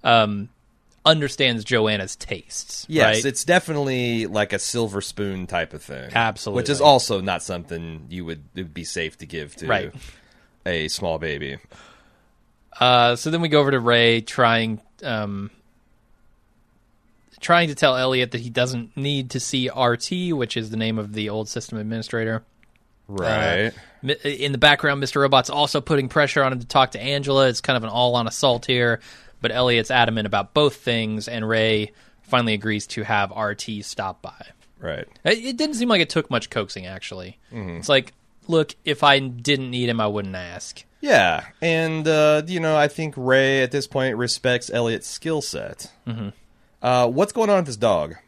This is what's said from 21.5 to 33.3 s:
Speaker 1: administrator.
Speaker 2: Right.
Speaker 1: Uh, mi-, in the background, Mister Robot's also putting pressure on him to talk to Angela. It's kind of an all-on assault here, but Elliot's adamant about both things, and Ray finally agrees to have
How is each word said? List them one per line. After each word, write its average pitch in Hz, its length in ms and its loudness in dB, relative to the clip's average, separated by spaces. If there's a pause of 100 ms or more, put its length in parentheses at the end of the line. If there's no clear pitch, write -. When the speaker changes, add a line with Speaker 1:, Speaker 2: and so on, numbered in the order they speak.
Speaker 1:
administrator. 110 640 -4 (640)
Speaker 2:
Right. 101 640 0
Speaker 1:
Uh, - 20 -2 (320)
mi-, 135 120 -2 (100)
in 139 280 -4
the 131 60 -4
background, 143 420 4
Mister 139 200 -2
Robot's 135 300 4
also 147 300 0
putting 139 280 0
pressure 147 340 2
on 131 100 2
him 123 80 -4
to 117 60 -12
talk 131 260 4
to 101 80 -10
Angela. 135 480 2
It's 120 120 -2
kind 131 160 0
of 113 80 -2
an 110 60 -6
all-on 120 360 2
assault 120 400 2
here, 120 340 2 (400)
but 120 120 -2
Elliot's 120 380 2
adamant 113 360 2
about 101 260 -2
both 147 240 2
things, 110 520 -2
and 110 200 -6
Ray 110 440 2 (300)
finally 117 320 0
agrees 107 340 -4
to - 160 -8
have 101 280 0